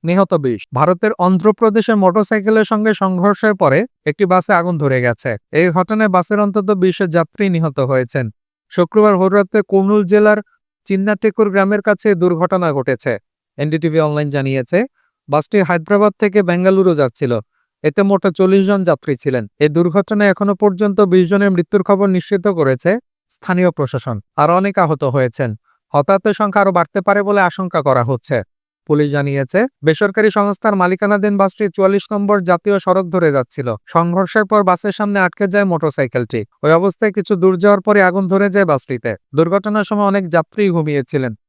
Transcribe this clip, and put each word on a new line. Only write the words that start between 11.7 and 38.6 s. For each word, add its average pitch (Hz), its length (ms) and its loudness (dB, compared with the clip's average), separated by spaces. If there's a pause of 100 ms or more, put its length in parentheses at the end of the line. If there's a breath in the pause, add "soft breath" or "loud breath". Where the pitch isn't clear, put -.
কাছে - 340 -2
দুর্ঘটনা 175 580 0
ঘটেছে। 135 400 -2 (440)
এনডিটিভি 156 420 -2
অনলাইন 151 300 -2
জানিয়েছে, 135 500 -2 (500)
বাসটি 151 320 0
হায়দ্রাবাদ 190 580 0
থেকে 208 240 0
বেঙ্গালুরু 180 520 2
যাচ্ছিল। 135 360 -2 (520)
এতে 151 200 0
মোট 196 240 0
চল্লিশ 190 400 2
জন 202 160 0
যাত্রী 156 320 0
ছিলেন। 127 280 -4 (160)
এই 151 100 2
দুর্ঘটনায় 185 600 0
এখনো 202 260 0
পর্যন্ত 202 460 0
বিশ 185 280 4
জনের 202 220 2
মৃত্যুর 185 320 0
খবর 202 240 2
নিশ্চিত 185 400 -2
করেছে 160 440 0 (380)
স্থানীয় 180 420 -2
প্রশাসন। 131 460 -6 (180)
আর 151 160 2
অনেক 190 280 0
আহত 156 240 0
হয়েছেন। 131 460 -2 (440)
হতাহতের 196 400 0
সংখ্যা 208 280 0
আরও 196 100 2
বাড়তে 175 300 -2
পারে 202 220 0
বলে 202 180 0
আশঙ্কা 180 400 -2
করা 131 220 4
হচ্ছে। 127 340 -4 (520)
পুলিশ 147 220 2
জানিয়েছে, 139 480 -2 (240)
বেসরকারি 202 480 0
সংস্থার 202 440 -2
মালিকানাধীন 202 640 0
বাসটি 196 320 -2
চুয়াল্লিশ 196 420 0
নম্বর 202 300 0
জাতীয় 180 380 0
সড়ক 185 260 0
ধরে 175 260 0
যাচ্ছিল। 135 360 -4 (180)
সংঘর্ষের 175 600 0
পর 214 180 0
বাসের 185 280 0
সামনে 202 280 -2
আটকে 185 280 0
যায় 202 180 0
মোটরসাইকেলটি। 139 760 -2 (200)
ওই 147 100 2
অবস্থায় 190 400 2
কিছু 202 240 -4
দূর 185 220 2
যাওয়ার 202 240 2
পরে 208 220 2
আগুন 185 240 2
ধরে 196 220 0
যায় 196 160 2